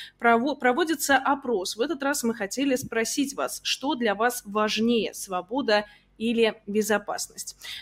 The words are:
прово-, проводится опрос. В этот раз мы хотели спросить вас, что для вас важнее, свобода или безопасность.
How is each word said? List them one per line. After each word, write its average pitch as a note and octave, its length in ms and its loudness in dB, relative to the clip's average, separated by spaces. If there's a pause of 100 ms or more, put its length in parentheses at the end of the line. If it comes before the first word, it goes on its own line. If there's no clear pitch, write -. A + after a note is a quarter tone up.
(200)
прово-, A#3 360 4
проводится D#4+ 640 2
опрос. A#3+ 580 -2
В G#3+ 60 -4
этот D4 200 -4
раз C#4 220 -2
мы A3+ 100 2
хотели B3+ 420 0
спросить A#3+ 600 -2
вас, - 260 -4
что - 320 -2
для A3+ 220 2
вас A#3+ 280 0
важнее, G#3+ 680 0
свобода G#3 720 0 (320)
или A3 500 2
безопасность. G#3 880 -2 (260)